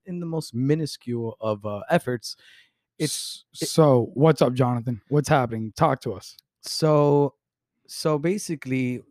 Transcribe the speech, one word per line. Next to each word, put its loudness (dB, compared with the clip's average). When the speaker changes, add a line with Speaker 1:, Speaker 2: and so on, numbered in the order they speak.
Speaker 1:
in -8
the -8
most -6
minuscule -2
of, -4
uh, -6
efforts. -2
It's -6
Speaker 2:
S-, -8
Speaker 1:
it -4
Speaker 2:
so 4
what's 4
up, 2
Jonathan? -2
What's 0
happening? 0
Talk 2
to -4
us. -14
Speaker 1:
So, 2
so -2
basically, -4